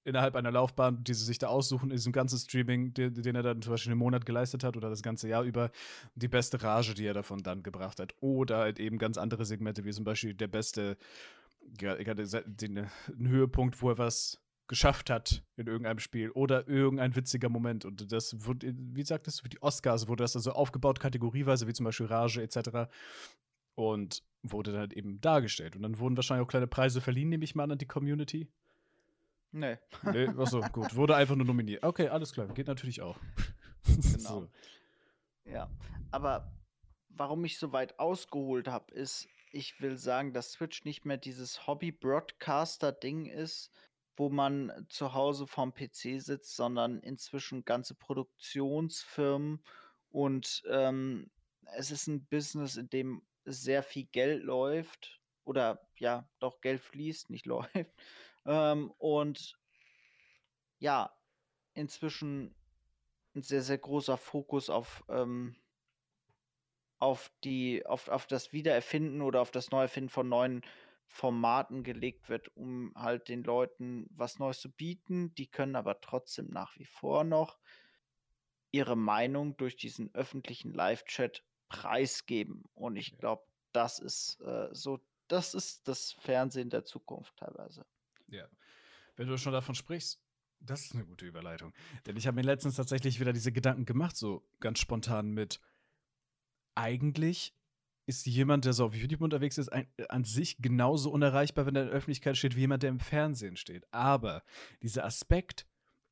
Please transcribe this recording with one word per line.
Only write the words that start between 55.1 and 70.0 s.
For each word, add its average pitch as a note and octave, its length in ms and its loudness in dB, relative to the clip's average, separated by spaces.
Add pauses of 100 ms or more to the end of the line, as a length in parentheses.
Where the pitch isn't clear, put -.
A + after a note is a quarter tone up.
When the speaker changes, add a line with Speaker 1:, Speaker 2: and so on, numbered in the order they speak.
Speaker 2:
oder, B2 440 0 (100)
ja, A#2+ 320 0 (100)
doch B2+ 220 -4
Geld C3 200 0
fließt, D#3 480 -10
nicht E3 160 -12
<laughs> - 20 -8
läuft. - 480 -4 (500)
Ähm, D3+ 520 2
und D3 600 -2 (1200)
ja, C#3 380 0 (580)
inzwischen D3 800 -6 (800)
ein C#3 80 -6
sehr, C#3 180 0
sehr C3+ 160 0
großer C#3 400 0
Fokus C#3 520 -2
auf, A2+ 380 -2
ähm, B2 480 -2 (1400)
auf C3 320 0 (120)
die, B2+ 420 -2
auf, - 240 -4
auf - 180 -2
das - 240 -4
Wiedererfinden D3 720 0
oder C3 200 4
auf A#2+ 100 0
das - 200 -4
Neuerfinden C3 380 2